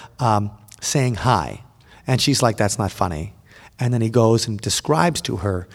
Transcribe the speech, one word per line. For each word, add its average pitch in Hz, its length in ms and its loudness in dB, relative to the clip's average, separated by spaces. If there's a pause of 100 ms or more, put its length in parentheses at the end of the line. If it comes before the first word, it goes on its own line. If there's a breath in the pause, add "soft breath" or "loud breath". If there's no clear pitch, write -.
(180 loud breath)
um, 104 320 0 (300)
saying 127 360 0
hi. 90 460 0 (440 soft breath)
And 127 140 2
she's - 220 2
like, 113 140 2
"That's 104 220 0
not 101 120 -2
funny." 90 440 -4 (460 loud breath)
And 123 140 0
then 117 60 0
he 113 100 0
goes 113 380 4
and 107 120 -6
describes 160 600 0
to 117 140 -4
her, 92 380 -4